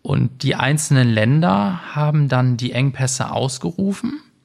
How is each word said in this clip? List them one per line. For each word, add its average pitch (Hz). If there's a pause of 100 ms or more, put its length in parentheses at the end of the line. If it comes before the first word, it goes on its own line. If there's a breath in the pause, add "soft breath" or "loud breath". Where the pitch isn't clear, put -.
Und -
die 135
einzelnen 131
Länder 170 (140)
haben 151
dann 127
die 120
Engpässe 131
ausgerufen. 190 (240)